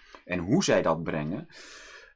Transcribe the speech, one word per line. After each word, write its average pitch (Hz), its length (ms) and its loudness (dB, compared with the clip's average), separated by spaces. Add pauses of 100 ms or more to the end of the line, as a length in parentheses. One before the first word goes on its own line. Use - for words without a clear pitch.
(260)
en 90 140 -4
hoe 117 240 2
zij 101 180 4
dat 82 220 2
brengen. 85 440 -4 (680)